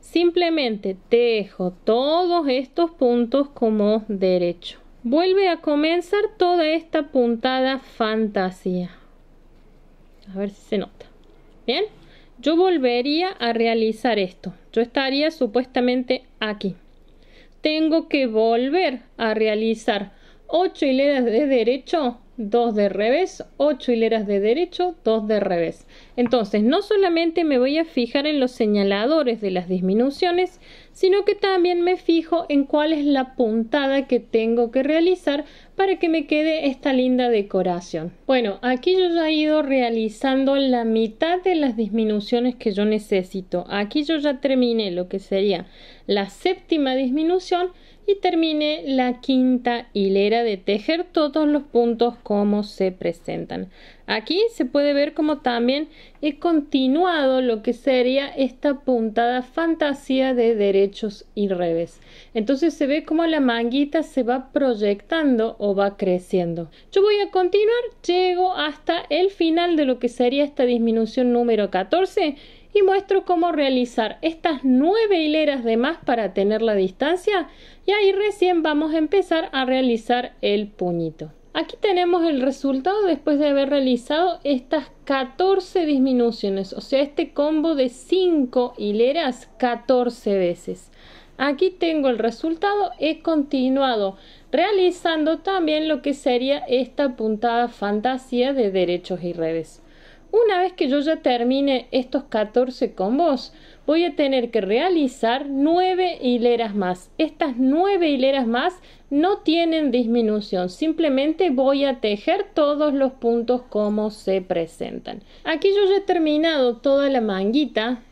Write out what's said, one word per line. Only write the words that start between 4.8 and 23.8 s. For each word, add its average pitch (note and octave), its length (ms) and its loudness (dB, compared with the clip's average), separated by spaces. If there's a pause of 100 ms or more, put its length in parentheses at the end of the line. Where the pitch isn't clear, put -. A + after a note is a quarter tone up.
Vuelve F#4 460 2
a E4 100 0
comenzar E4 640 0 (180)
toda F4 300 2
esta D#4+ 400 -2
puntada C4 720 0
fantasía. G3+ 1120 -4 (1400)
A G3 40 -8
ver G3 120 -4
si - 120 -20
se G#3 160 -4
nota. - 280 -10 (600)
Bien, D4+ 180 -2 (560)
yo D4+ 160 2
volvería D4+ 720 2
a A#3 240 -4
realizar A3+ 680 0
esto. F#3 360 -6 (180)
Yo A3+ 80 0
estaría C4+ 500 0
supuestamente B3+ 960 -2 (160)
aquí. G#3 340 -6 (840)
Tengo D#4 480 0
que C4+ 180 0
volver B3 720 0 (180)
a A3 160 -2
realizar A3 800 -2 (340)
ocho E4+ 400 0
hileras C4+ 400 2
de A#3 200 0
derecho B3+ 720 0 (200)
dos A#3 380 0
de G#3 120 2
revés, A#3 560 -2 (120)
ocho D4 360 0